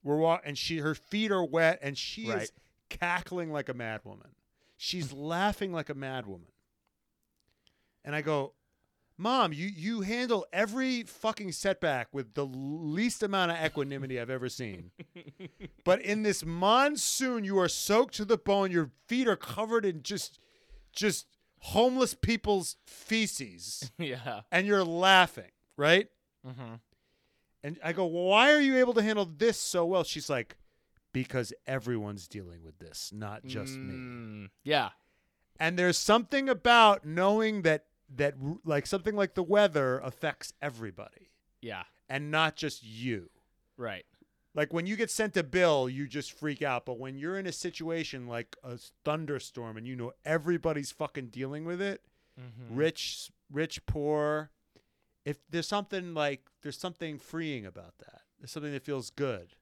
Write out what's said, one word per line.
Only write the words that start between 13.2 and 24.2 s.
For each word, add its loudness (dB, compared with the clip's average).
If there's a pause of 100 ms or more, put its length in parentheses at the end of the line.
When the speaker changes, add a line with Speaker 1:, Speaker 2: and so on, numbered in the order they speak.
Speaker 1:
amount 2
of -2
equanimity -4
I've -8
ever -4
seen." -10
Speaker 2:
<laughs> -20 (840)
Speaker 1:
But 4
in -2
this 0
monsoon, 2
you 2
are 4
soaked 2
to -4
the 4
bone. 2
Your 0 (160)
feet 2
are 4
covered -2
in -2
just, -6 (540)
just -2 (340)
homeless 2
people's 0 (100)
feces. -4
Speaker 2:
<laughs> -20
Yeah. -6 (100)